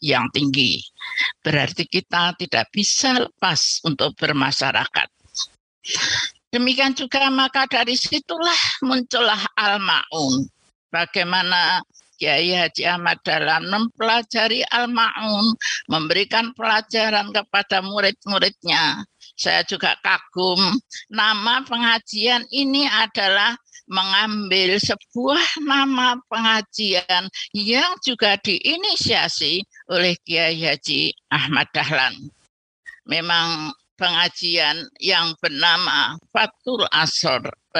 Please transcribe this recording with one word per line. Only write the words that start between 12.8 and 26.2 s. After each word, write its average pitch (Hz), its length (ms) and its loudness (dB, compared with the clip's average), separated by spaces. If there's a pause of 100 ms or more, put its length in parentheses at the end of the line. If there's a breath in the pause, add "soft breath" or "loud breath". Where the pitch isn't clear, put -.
Ahmad 175 320 -2
Dahlan 160 480 0
mempelajari 226 960 0
Al-Ma'un, 226 880 0 (320 loud breath)
memberikan 196 640 0
pelajaran 220 800 0
kepada 202 480 0
murid-muridnya. 190 1200 0 (320 loud breath)
Saya 170 320 0
juga 180 400 -2
kagum, 185 720 0 (320 loud breath)
nama 220 560 0
pengajian 233 880 0
ini 277 320 0
adalah 214 720 0 (320 loud breath)
mengambil 190 880 0
sebuah 269 880 -2
nama 262 640 2